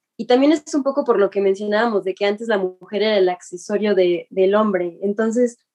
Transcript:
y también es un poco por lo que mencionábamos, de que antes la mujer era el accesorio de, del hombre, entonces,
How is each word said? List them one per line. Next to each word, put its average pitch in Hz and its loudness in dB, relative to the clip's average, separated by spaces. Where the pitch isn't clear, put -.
y 226 -10
también 269 4
es 320 -4
un 285 0
poco 277 -2
por 233 2
lo 196 2
que 202 -2
mencionábamos, 208 0
de 190 -4
que 202 -4
antes 208 -4
la 214 0
mujer 190 -4
era 214 2
el 185 4
accesorio 196 -4
de, 175 2
del 190 2
hombre, 185 0
entonces, 220 -2